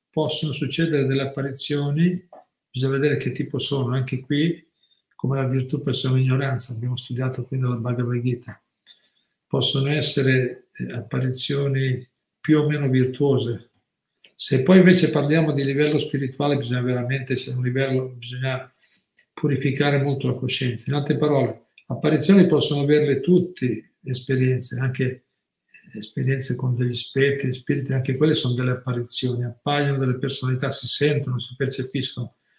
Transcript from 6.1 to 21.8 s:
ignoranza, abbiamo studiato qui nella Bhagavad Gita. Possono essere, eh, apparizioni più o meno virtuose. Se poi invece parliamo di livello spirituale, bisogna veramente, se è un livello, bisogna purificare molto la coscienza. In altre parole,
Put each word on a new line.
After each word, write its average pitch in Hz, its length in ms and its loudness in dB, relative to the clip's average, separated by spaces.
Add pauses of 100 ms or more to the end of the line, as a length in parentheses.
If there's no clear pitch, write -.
ignoranza, 131 540 0
abbiamo 123 240 -4
studiato 127 480 -6
qui - 120 -6
nella 123 200 -2
Bhagavad 120 440 -2
Gita. 120 400 -4 (840)
Possono 135 460 0
essere, 131 800 0
eh, - 200 -10
apparizioni 131 1120 -2 (360)
più 151 180 4
o 147 80 2
meno 143 220 0
virtuose. 127 800 2 (680)
Se - 280 0
poi 185 160 8
invece 175 320 8
parliamo 151 420 2
di 139 120 0
livello 147 340 2
spirituale, 139 580 -2
bisogna 120 240 -2
veramente, 127 560 -2
se - 160 -6
è - 20 -6
un 127 80 -2
livello, 131 460 0
bisogna 127 640 -8 (600)
purificare 143 680 0
molto 135 240 -2
la 123 80 0
coscienza. 123 540 -4
In 139 80 0
altre 139 200 0
parole, 147 500 0 (200)